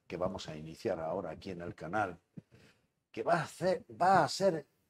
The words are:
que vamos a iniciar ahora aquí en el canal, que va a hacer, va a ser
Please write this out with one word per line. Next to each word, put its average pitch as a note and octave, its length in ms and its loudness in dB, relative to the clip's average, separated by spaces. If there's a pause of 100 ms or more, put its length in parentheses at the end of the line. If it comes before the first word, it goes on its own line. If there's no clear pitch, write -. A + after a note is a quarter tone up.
que F#2 100 -8
vamos F#2 320 -4
a D#2+ 80 -10
iniciar D#2+ 420 -4
ahora E2 320 -4
aquí F2 200 -10
en F2 100 -8
el E2+ 140 -8
canal, F2+ 440 -4 (960)
que - 100 -4
va E3 120 2
a E3 80 2
hacer, E3 420 -2 (160)
va F3+ 240 8
a C3 40 2
ser F3 360 2 (260)